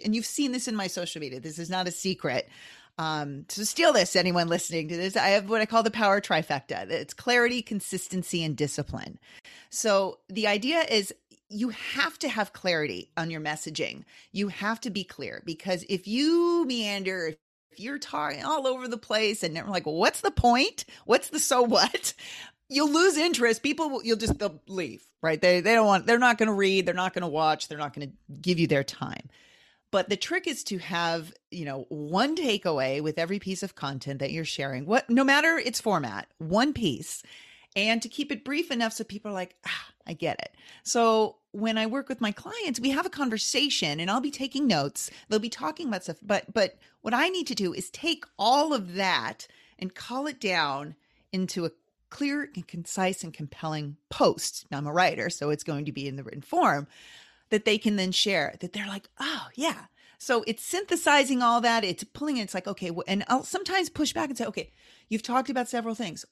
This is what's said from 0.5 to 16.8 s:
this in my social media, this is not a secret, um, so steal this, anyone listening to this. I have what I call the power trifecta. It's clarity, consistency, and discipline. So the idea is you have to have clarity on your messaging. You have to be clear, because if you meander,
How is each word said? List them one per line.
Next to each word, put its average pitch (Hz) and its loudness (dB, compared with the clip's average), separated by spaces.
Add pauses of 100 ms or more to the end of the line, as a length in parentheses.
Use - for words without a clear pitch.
this 247 -4
in 220 -4
my 190 -2
social 175 -6
media, 131 -8
this 160 -10
is 165 -8
not 185 -2
a 175 -4
secret, 160 -2 (500)
um, 151 -4
so 202 -6
steal 311 4
this, 190 4
anyone 175 4
listening 165 -2
to 170 -6
this. 190 -2
I 180 4
have 196 4
what 220 2
I 214 2
call 226 4
the 220 2
power 208 4
trifecta. 139 -2
It's 156 -4
clarity, 240 2
consistency, 185 -4
and 156 -2
discipline. - -4 (500)
So 196 2 (100)
the 214 -2
idea 240 2 (100)
is 208 0 (360)
you 214 -2
have 285 -4
to 294 -2
have 220 -4
clarity 151 -2
on 165 -4
your 160 -8
messaging. 147 -6 (280)
You 202 -2
have 208 -4
to 254 -6
be 185 -6
clear, - -12
because 180 -4
if 190 -2
you 339 4
meander, 196 -2 (360)